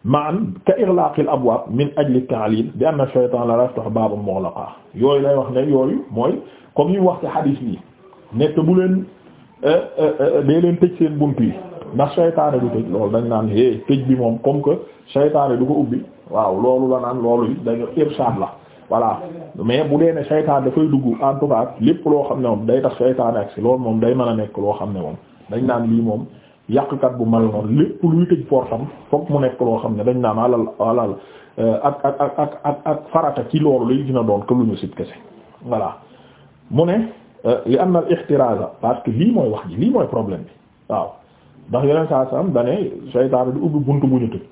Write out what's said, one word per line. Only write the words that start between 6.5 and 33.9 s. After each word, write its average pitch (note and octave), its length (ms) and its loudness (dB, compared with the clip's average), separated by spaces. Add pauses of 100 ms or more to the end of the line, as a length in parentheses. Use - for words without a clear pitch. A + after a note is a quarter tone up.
comme D3+ 180 2
ñu G3 120 0
wax F3+ 160 2
ci D#3+ 60 -6
hadith C#3 360 -2
bi, G#2+ 160 -6 (540)
nekk D3+ 260 0
bu E3 220 4
leen, F#3 240 0 (600)
euh, D#3 160 4 (200)
euh, D3+ 200 4
euh, D3 220 4
dee D3 180 4
leen F3 180 4
tëj F3+ 200 2
seen D3+ 200 0
buntu C#3+ 260 0
yi, F#2 80 0 (420)
ndax F3 220 0
seytaane E3 440 2
du B2 140 -2
tëj. A2+ 160 -4
Loolu G#2 220 -2
dañ A#2 160 0
naan, A2+ 200 0
"Hé, A2+ 380 2
tëj C3+ 220 0
bi C3 80 4
moom A#2 240 0
comme C#3 220 0
que C#3+ 80 2 (420)
seytaane C#3+ 460 2
du B2+ 80 2
ko D3 80 0 (100)
ubbi." A#2 180 -4 (280)
Waaw, G2 300 0
loolu B2+ 300 2
la B2+ 100 2
naan, B2 220 -6
loolu A#2 300 2
it - 120 -8
dañu A#2 220 -2 (100)
irshad C#3 440 0
la. - 80 -4 (420)
Voilà, A2 300 0 (420)
mais B2 220 2
bu C#3+ 140 2
dee E3 140 4
ne D3 120 -4
seytaane D3+ 400 0
dafay D3+ 240 2
dugg, C3+ 340 2
en C#3 160 2
tout D3 80 0
cas, B2 340 0
lépp - 240 2
loo D3+ 200 2
xam - 180 -2
ne B2 60 0
moom G#2+ 180 -2
day B2 160 2
tax C3 160 -2
seytaane B2 380 2
ak G2+ 180 -4
si, F#2+ 60 -10
loolu B2 180 2
moom A2+ 220 -2
day A2+ 140 2
mën B2+ 140 0
a A2+ 60 0
nekk G#2+ 240 -4
loo G2+ 140 0
xam G2+ 220 -6
ne F#2 60 -6
moom D2+ 140 -8 (360)
dañ A#2 140 -2
naan A#2+ 240 0
lii A2+ 140 2
moom A2+ 240 -2 (420)
yàqkat C3 500 0
bu A#2 60 0
mel A2+ 180 4 (100)
noonu, G#2 260 0
lépp - 240 0
luy E3+ 240 4
tëj E3+ 220 0
portam B2+ 380 0 (240)
fokk - 200 0
mu C#3+ 100 2
nekk B2+ 200 -2
loo A#2 180 0
xam A2+ 180 -4
ne G#2 80 -4
dañ B2+ 160 2
naan A2 180 0
alal, A#2 280 2 (120)
alal, A2+ 380 0 (420)
euh, A2+ 240 2
ak, C#3+ 220 0
ak, C#3 160 0
ak, G3 180 0
ak, D3 140 -2 (120)
ak, F#3 200 -2
ak D3+ 140 -2 (140)
farata D3+ 380 0
ci D#3+ 100 0
loolu C3 340 2